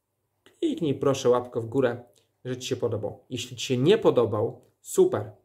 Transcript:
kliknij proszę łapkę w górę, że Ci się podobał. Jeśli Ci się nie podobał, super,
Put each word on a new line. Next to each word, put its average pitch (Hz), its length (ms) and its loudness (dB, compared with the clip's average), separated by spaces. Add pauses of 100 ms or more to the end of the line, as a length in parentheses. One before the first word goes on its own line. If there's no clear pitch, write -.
(440)
kliknij - 500 -2
proszę 135 340 0
łapkę 123 320 0
w 113 60 -6
górę, 120 360 0 (420)
że 127 120 -8
Ci 127 120 -10
się 123 80 -4
podobał. 110 540 -6
Jeśli 123 260 -10
Ci - 100 -8
się 131 100 0
nie 160 220 4
podobał, 117 640 2 (200)
super, 175 520 2 (120)